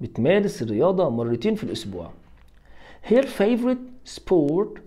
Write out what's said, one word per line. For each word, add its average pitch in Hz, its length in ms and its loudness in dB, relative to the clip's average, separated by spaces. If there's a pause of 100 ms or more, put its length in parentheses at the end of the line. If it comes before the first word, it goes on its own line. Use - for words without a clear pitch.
بتمارس 165 600 0
الرياضة 151 480 2
مرتين 117 460 -2
في - 80 -6
الأسبوع. 90 480 -8 (960)
Her 254 140 6
favorite 247 960 -2
sport 165 680 0